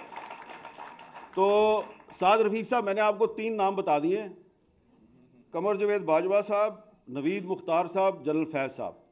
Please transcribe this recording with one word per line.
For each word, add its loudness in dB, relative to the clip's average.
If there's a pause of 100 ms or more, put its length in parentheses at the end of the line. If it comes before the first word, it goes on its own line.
(1400)
तो 4 (340)
साद 6
रफीक 0
साहब, 0
मैंने 0
आपको 2
तीन -4
नाम 0
बता 2
दिए 0
हैं, -10 (1160)
कमर 0
जवेद 0
बाजवा 2
साहब, -2 (260)
नवीद -2
मुख्तार 0
साहब, 0
जनरल 0
फैज -4
साहब। -10